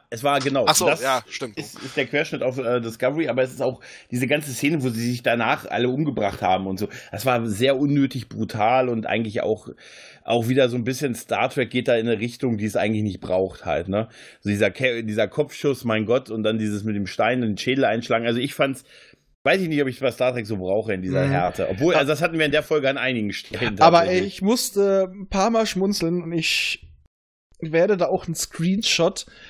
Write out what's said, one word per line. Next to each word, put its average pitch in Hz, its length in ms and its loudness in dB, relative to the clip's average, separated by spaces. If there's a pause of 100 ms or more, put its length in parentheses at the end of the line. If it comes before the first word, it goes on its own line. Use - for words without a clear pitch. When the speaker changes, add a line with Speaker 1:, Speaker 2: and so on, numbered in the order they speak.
Speaker 1:
es 117 160 -8
war 143 160 2
genau. 135 260 0
Speaker 2:
Ach 151 80 6
so, 180 120 4
Speaker 1:
Das 151 160 2
Speaker 2:
ja, 131 260 2
stimmt. 120 300 -10
Speaker 1:
ist, - 240 -12
ist 131 160 -6
der 131 80 0
Querschnitt 143 360 -2
auf, 127 140 -2
äh, 123 240 0
Discovery, 127 480 -2
aber 123 140 2
es 127 100 0
ist - 80 -14
auch 123 220 -2 (280)
diese 123 160 -2
ganze 147 280 0
Szene, 151 280 0
wo 131 60 0
sie 117 220 -2
sich 123 120 -4
danach 120 480 2
alle 120 200 0
umgebracht 127 500 -2
haben 95 260 2
und 95 120 -4
so. 101 100 -2 (240)
Das 104 140 -6
war 120 200 2
sehr 123 320 2
unnötig 139 520 0
brutal 110 580 2
und 113 160 -2
eigentlich 110 380 -2
auch, - 260 -2 (560)
auch 117 240 0
wieder 127 220 4
so 123 60 -4
ein 120 80 -2
bisschen 131 300 -2
Star 117 360 -2
Trek 123 180 -2
geht 120 200 -2
da 117 80 4
in 113 120 0
eine 113 120 2
Richtung, 120 360 -2
die 104 80 -2
es 104 100 -4
eigentlich 107 280 0
nicht 98 180 -2
braucht 92 460 -2
halt, 85 220 -2
ne? 107 200 -2 (320)
So 104 80 -4
dieser 101 220 2
Ke-, 117 340 -2
dieser 107 240 0
Kopfschuss, 143 560 -2
mein 110 220 0
Gott, 123 240 0
und 110 120 -4
dann 110 160 0
dieses 104 260 -2
mit 107 120 -2
dem 101 100 -4
Stein, 123 360 0
den 104 160 -2
Schädel 131 260 0
einschlagen. 117 420 0
Also 120 140 0
ich 139 140 -6
fand's, 135 280 -2 (600)
weiß 180 160 4
ich 175 80 -2
nicht, 147 140 2
ob 135 60 2
ich 123 120 -8
bei 135 100 2
Star 127 220 0
Trek 120 140 -4
so 107 100 -4
brauche 98 380 0
in 92 80 -4
dieser 92 240 0
Speaker 3:
Mhm. 90 60 2
Speaker 1:
Härte. 90 360 0
Obwohl, 147 260 2
also 147 140 2
das 151 140 0
hatten 165 160 -2
wir 156 80 2
in 143 60 0
der 151 100 2
Folge 147 260 0
an 139 80 0
einigen 117 380 -2
Stellen 110 440 -6
Speaker 3:
Aber 170 200 8
Speaker 1:
tatsächlich. 185 380 2
Speaker 3:
ich - 40 -14
musste 196 720 2
ein 196 160 -14
paar 196 220 2
Mal 226 160 2
schmunzeln 180 560 0
und 165 100 -6
ich - 560 -2 (720)
werde 170 380 2
da 170 80 2
auch 185 180 -2
einen 165 100 -4
Screenshot, 185 920 0 (240)